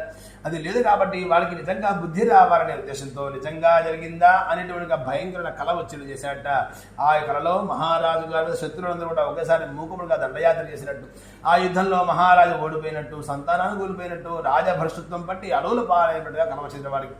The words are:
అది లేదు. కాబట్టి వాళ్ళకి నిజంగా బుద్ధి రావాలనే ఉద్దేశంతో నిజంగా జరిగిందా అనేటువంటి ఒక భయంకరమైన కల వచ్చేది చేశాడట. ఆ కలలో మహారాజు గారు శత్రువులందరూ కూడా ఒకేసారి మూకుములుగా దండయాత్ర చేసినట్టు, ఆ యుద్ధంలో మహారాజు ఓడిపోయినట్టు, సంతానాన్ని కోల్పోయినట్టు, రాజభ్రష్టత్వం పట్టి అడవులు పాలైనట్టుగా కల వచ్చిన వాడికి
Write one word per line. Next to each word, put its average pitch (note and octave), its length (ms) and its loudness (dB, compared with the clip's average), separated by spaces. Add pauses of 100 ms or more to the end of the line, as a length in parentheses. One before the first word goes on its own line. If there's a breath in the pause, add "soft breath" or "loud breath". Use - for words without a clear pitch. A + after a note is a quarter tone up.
(440 loud breath)
అది D#3 140 -6
లేదు. G3+ 240 -2
కాబట్టి F#3 460 2
వాళ్ళకి F3 260 4
నిజంగా F#3+ 360 -4
బుద్ధి F3 380 0
రావాలనే F#3+ 460 6
ఉద్దేశంతో C#3 540 -8
నిజంగా D#3+ 520 2
జరిగిందా E3 680 4
అనేటువంటి F3 440 -4
ఒక D3+ 80 0
భయంకరమైన E3+ 480 -6
కల D3+ 240 -4
వచ్చేది C#3+ 400 -8
చేశాడట. C#3 540 -2 (340 loud breath)
ఆ D3+ 160 6
కలలో E3 460 0
మహారాజు D#3+ 720 0
గారు E3 240 -2
శత్రువులందరూ E3+ 520 -6
కూడా D#3 160 0
ఒకేసారి D#3+ 420 0
మూకుములుగా D#3+ 500 -6
దండయాత్ర D#3 460 0 (100)
చేసినట్టు, C#3 340 -10 (400 loud breath)
ఆ E3+ 100 6
యుద్ధంలో F#3 480 2
మహారాజు F3 500 6
ఓడిపోయినట్టు, D3+ 680 -6
సంతానాన్ని F3 580 -2
కోల్పోయినట్టు, F3 680 -8
రాజభ్రష్టత్వం E3 760 -2
పట్టి F#3 300 -8
అడవులు F#3+ 300 0
పాలైనట్టుగా D#3+ 600 0
కల C3+ 100 -4
వచ్చిన C#3 340 -10
వాడికి C3+ 320 -6